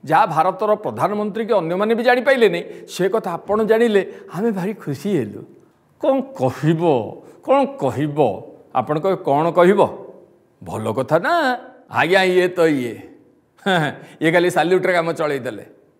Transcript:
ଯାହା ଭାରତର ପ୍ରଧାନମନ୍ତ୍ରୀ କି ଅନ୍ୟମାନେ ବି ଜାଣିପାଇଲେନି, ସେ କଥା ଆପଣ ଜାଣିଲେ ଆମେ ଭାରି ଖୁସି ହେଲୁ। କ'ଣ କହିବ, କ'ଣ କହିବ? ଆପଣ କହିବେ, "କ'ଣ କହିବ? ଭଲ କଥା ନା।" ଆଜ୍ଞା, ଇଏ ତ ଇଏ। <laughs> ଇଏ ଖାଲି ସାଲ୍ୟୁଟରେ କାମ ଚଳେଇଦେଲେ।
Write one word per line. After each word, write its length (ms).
ଯାହା 200
ଭାରତର 500
ପ୍ରଧାନମନ୍ତ୍ରୀ 680
କି 80
ଅନ୍ୟମାନେ 420
ବି 80
ଜାଣିପାଇଲେନି, 580
ସେ 220
କଥା 220
ଆପଣ 320
ଜାଣିଲେ 380
ଆମେ 180
ଭାରି 220
ଖୁସି 440
ହେଲୁ। 240
କ'ଣ 200
କହିବ, 640
କ'ଣ 220
କହିବ? 540
ଆପଣ 240
କହିବେ, 240
"କ'ଣ 280
କହିବ? 300
ଭଲ 280
କଥା 280
ନା।" 160
ଆଜ୍ଞା, 320
ଇଏ 240
ତ 120
ଇଏ। 360
<laughs> 580
ଇଏ 100
ଖାଲି 180
ସାଲ୍ୟୁଟରେ 440
କାମ 180
ଚଳେଇଦେଲେ। 540